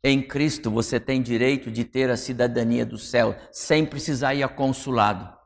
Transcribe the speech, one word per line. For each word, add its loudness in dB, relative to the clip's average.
Em 4
Cristo -2
você 0
tem 0
direito 0
de -2
ter 0
a 2
cidadania 0
do -10
céu, 0
sem 2
precisar -2
ir 0
a -2
consulado. 0